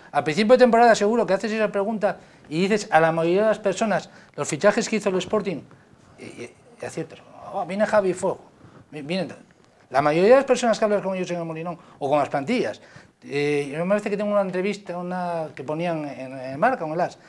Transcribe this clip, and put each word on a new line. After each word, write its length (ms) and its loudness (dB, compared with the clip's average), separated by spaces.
al 140 -2
principio 300 4
de 40 6
temporada 380 6
seguro 280 2
que 100 0
haces 180 -4
esa 160 0
pregunta 480 -2
y 140 -2
dices 280 0
a 80 6
la 140 6
mayoría 300 2
de 60 2
las 120 0
personas, 500 -2
los 140 -6
fichajes 400 2
que 80 0
hizo 120 -2
el 100 0
Sporting, 400 -2
y, 60 -18
y, 300 -16
y 20 -8
aciertas, 360 -10
"Oh, 120 -4
viene 220 0
Javi 280 2
Fuego", 260 -2
vi-, 120 -12
viene 240 -4
tal. 120 -14
La 120 2
mayoría 280 4
de 60 10
las 80 4
personas 360 2
que 40 4
hablas 180 0
con 120 -4
ellos 160 -6
en 80 -4
el 60 -6
Molinón 340 -8
o 80 -4
con 100 2
las 100 0
plantillas, 520 -2
eh, 500 -2
yo 120 -6
me 40 -2
parece 220 0
que 60 -2
tengo 160 -2
una 80 2
entrevista, 580 -4
una 560 -6
que 80 -14
ponían 420 -4
en, 320 -12
en 220 -10
Marca 260 0
o 40 -6
en 60 -6
el 60 -2
As, 180 -4